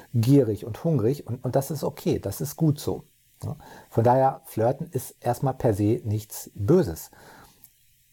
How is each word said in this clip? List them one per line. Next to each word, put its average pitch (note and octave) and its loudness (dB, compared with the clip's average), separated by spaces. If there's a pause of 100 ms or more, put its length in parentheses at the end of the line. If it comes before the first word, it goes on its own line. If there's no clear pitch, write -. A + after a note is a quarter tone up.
(140)
gierig A2+ 4
und - -12
hungrig C#3+ 0
und, A2 -8
und B2+ -2
das C#3 0
ist D3 -6
okay, D#3+ -2
das G2+ -6
ist D3 -6
gut D3+ 2
so. - -6 (400)
Ja. - -8 (340)
Von A2+ 0
daher, C3 4
Flirten A#2 -2
ist - -8
erstmal C3 -2
per A2+ 0
se G#2 0
nichts - -6
Böses. G#2+ 0 (1000)